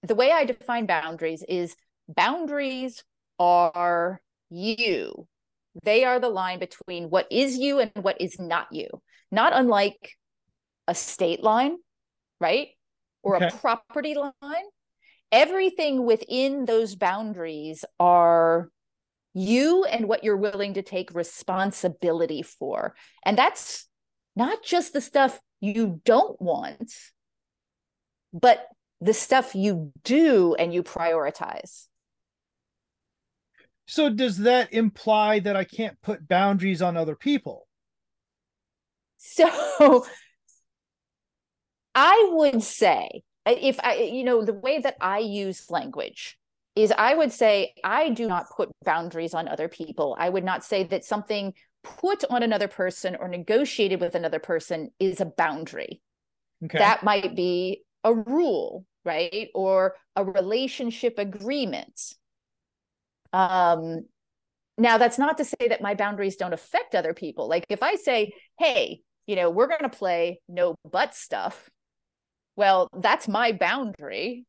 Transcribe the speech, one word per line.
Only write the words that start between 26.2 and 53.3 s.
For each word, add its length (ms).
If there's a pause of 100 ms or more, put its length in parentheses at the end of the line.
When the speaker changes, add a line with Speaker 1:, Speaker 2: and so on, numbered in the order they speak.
Speaker 1:
want, 500 (1400)
but 340 (320)
the 140
stuff 420
you 380 (100)
do 560
and 140
you 100
prioritize. 1040 (2000)
Speaker 2:
So 220
does 300
that 340
imply 640
that 160
I 80
can't 380
put 260
boundaries 540
on 140
other 200
people? 520 (1500)
Speaker 1:
So 320 (300)
<laughs> 260 (1900)
I 380
would 300
say, 600 (220)
if 380
I, 120
you 280
know, 220
the 80
way 260
that 220
I 180
use 500
language 680 (380)
is 220
I 180
would 160
say, 420 (100)
I 260
do 180
not 220
put 200 (160)
boundaries 480
on 140
other 200
people. 500
I 120
would 160
not 180
say 220
that 180
something 500 (300)
put 460
on 140
another 240
person 520
or 80
negotiated 720